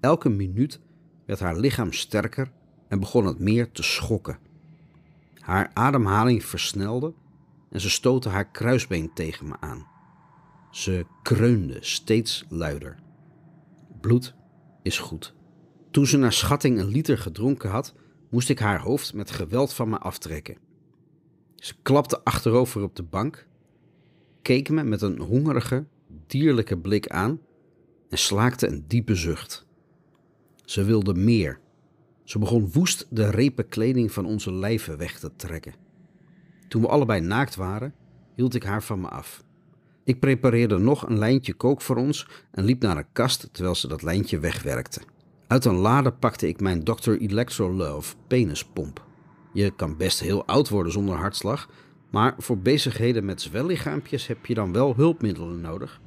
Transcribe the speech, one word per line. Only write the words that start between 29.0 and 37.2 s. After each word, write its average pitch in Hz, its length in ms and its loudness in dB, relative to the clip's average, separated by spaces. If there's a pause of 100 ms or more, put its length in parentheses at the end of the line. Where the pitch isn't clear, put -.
zucht. 82 520 -4 (1000)
Ze 101 200 -2
wilde 101 300 2
meer. 95 460 2 (640)
Ze - 140 -6
begon 107 340 2
woest 175 380 2
de 107 200 2
repen 117 380 0
kleding 117 440 0
van 95 120 -4
onze 101 280 -4
lijven 95 460 -2
weg 82 200 -8
te 78 180 -10
trekken. 80 380 -12 (920)
Toen 113 140 2
we 113 60 2
allebei 113 320 4